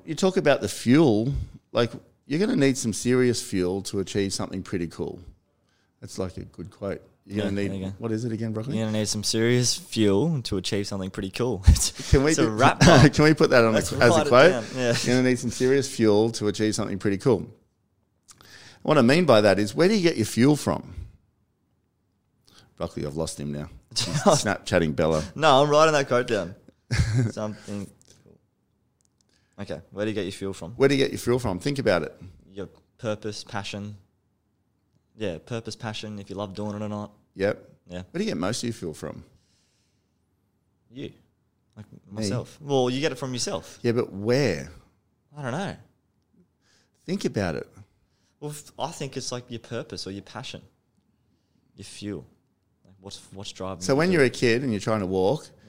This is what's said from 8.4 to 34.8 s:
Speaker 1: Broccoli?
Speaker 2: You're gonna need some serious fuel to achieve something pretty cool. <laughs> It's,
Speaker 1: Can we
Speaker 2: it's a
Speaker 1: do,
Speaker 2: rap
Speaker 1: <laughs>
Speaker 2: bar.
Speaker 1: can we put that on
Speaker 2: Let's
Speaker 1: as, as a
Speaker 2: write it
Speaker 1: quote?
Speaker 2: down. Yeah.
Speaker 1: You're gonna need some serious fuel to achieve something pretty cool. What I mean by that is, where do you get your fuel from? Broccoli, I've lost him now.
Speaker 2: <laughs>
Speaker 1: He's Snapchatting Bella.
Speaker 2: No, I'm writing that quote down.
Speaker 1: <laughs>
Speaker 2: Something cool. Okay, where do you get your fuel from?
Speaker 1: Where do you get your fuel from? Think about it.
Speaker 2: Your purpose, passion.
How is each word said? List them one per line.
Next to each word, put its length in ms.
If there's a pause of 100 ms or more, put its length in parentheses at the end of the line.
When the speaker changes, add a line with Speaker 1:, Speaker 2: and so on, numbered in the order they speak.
Speaker 1:
Broccoli? 260
Speaker 2:
You're 80
gonna 120
need 100
some 160
serious 500
fuel 680
to 140
achieve 300
something 240
pretty 200
cool. 340
<laughs> 40
It's, 420
Speaker 1:
Can 140
we 60
Speaker 2:
it's 80
a 60
Speaker 1:
do, 60
Speaker 2:
rap 300
Speaker 1:
<laughs> 60
Speaker 2:
bar. 220
Speaker 1:
can 160
we 100
put 160
that 140
on 100
Speaker 2:
Let's 180
Speaker 1:
as, 80
as 80
a 100
Speaker 2:
write 80
it 20
Speaker 1:
quote? 240
Speaker 2:
down. 120 (120)
Yeah. 260
Speaker 1:
You're 140
gonna 120
need 120
some 100
serious 420
fuel 400
to 160
achieve 280
something 220
pretty 200
cool. 280 (1400)
What 160
I 40
mean 240
by 160
that 160
is, 160
where 140
do 60
you 80
get 140
your 100
fuel 300
from? 380 (1800)
Broccoli, 300
I've 100
lost 220
him 140
now. 160 (120)
Speaker 2:
<laughs> 100
Speaker 1:
He's 180
Snapchatting 880
Bella. 260 (120)
Speaker 2:
No, 280
I'm 80
writing 220
that 160
quote 180
down. 280 (360)
Speaker 1:
<laughs> 400
Speaker 2:
Something 560 (380)
cool. 140 (1200)
Okay, 200 (100)
where 140
do 60
you 40
get 100
your 80
fuel 200
from? 200
Speaker 1:
Where 160
do 60
you 80
get 100
your 60
fuel 200
from? 200
Think 200
about 240
it. 120 (380)
Speaker 2:
Your 160 (300)
purpose, 460
passion. 520 (1200)